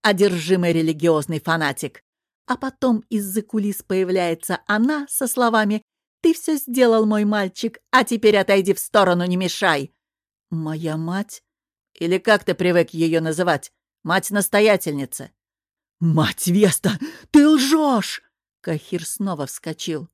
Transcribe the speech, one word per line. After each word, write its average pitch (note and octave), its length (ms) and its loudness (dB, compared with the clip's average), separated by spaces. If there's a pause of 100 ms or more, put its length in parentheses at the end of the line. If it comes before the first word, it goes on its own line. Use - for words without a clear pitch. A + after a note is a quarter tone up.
одержимый F3+ 720 2
религиозный D#3+ 640 0
фанатик. D#3 600 -4 (440)
А B3 120 -4
потом B3+ 520 -2
из-за G3+ 320 -4
кулис G#3 420 -4
появляется F#3 840 -2
она C4+ 400 0
со - 200 -4
словами: A3 540 0 (400)
"Ты E4 120 4
все D#4+ 220 -2
сделал, A#3+ 500 2
мой G#3 200 0
мальчик, G#3 540 -4 (120)
а B3+ 120 4
теперь G#3+ 340 2
отойди G3 360 2
в - 60 -2
сторону, F3 460 2
не F3+ 120 0
мешай". E3+ 560 -2 (560)
"Моя D#3+ 480 -6
мать?" F3+ 440 -8 (520)
"Или E3+ 240 -2
как G#3 260 2
ты F#3 100 0
привык F3 380 0
ее E3 300 0
называть? D#3+ 500 -2 (320)
Мать-настоятельница". F#3 1300 -2 (680)
"Мать D#3+ 480 0
Веста, F#3 520 2 (320)
ты D4 160 8
лжешь!" C#4+ 760 2 (400)
Кахир D#3+ 440 -6
снова F3 400 -6
вскочил. D#3+ 680 -10